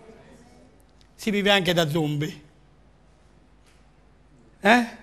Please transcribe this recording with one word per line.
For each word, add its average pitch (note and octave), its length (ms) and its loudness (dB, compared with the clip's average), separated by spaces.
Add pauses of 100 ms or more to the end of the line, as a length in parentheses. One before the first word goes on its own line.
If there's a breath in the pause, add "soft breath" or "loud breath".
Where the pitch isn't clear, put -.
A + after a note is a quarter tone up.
(1120)
Si - 160 -10
vive G3+ 220 0
anche F#3 220 2
da E3 160 0
zombie. D3+ 520 -4 (2250)
Eh? A#3 240 4 (180)